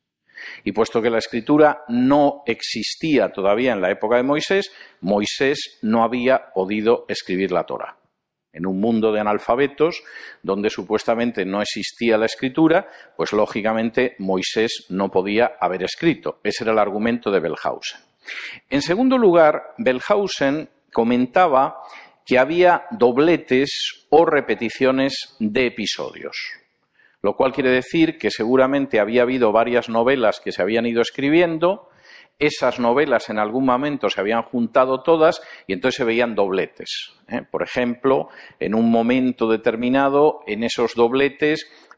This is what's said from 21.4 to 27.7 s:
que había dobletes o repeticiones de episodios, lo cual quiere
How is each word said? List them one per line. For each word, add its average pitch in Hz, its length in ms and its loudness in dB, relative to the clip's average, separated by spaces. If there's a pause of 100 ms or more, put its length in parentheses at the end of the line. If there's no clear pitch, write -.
que 123 120 2
había 170 520 4
dobletes 135 1200 0
o 165 160 6
repeticiones 131 1120 -2
de 113 280 0
episodios, 78 720 -8 (840)
lo - 140 -2
cual 131 180 0
quiere 127 160 0